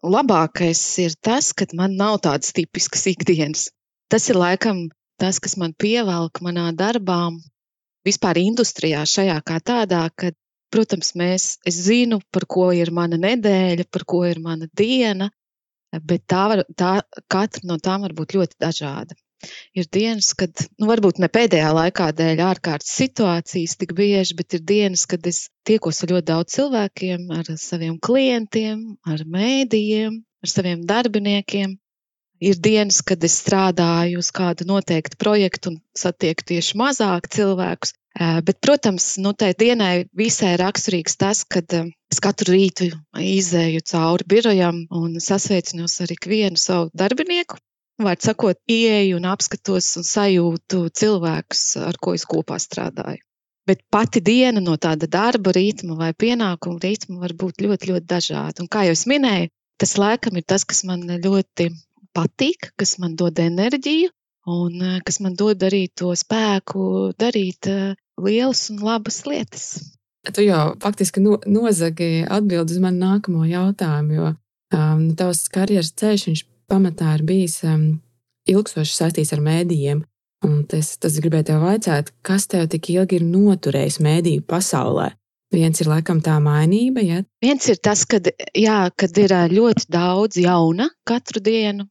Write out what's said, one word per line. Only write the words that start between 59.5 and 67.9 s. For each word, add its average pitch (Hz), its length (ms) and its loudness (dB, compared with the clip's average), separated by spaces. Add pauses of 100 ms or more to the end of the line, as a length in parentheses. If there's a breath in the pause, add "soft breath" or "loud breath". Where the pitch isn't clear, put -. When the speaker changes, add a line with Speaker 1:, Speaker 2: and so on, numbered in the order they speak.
Speaker 1:
tas - 180 0
laikam 202 420 0
ir 160 80 -12
tas, 190 180 0
kas - 180 -4
man 180 220 -6
ļoti 175 640 0 (460)
patīk, 254 580 -2
kas - 260 -4
man 170 160 -4
dod 170 240 -2
enerģiju 262 720 0 (400)
un, 175 320 -2
ā, 185 220 -2
kas - 180 -6
man 185 160 -4
dod 202 260 2
arī 190 240 0
to 180 300 -4
spēku 190 920 -2 (100)
darīt, 202 480 -2
ā, 196 240 -2 (220)